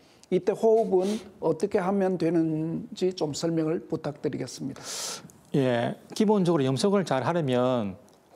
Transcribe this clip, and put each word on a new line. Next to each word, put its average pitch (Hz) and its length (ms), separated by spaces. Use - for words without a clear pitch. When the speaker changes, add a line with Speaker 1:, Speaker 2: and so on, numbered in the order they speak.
Speaker 1:
이때 180 220
호흡은 202 680
어떻게 180 380
하면 190 400
되는지 160 960
좀 151 200
설명을 165 540
부탁드리겠습니다. 143 920
Speaker 2:
예, 123 400
기본적으로 185 500
염송을 180 400
잘 131 200
하려면 127 720